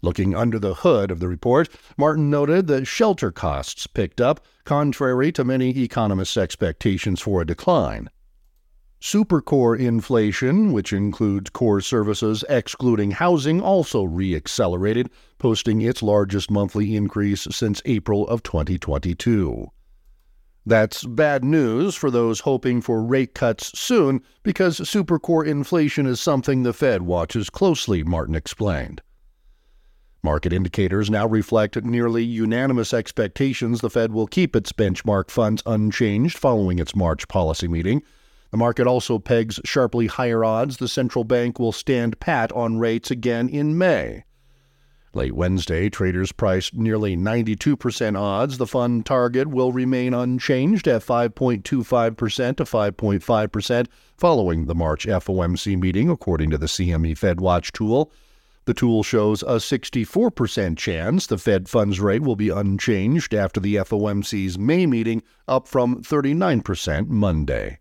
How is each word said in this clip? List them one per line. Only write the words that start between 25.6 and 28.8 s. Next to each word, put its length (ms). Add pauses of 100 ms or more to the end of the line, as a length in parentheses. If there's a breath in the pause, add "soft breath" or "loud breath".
is 140
something 420
the 100
Fed 300
watches 480
closely, 540
Martin 320
explained. 680 (1160)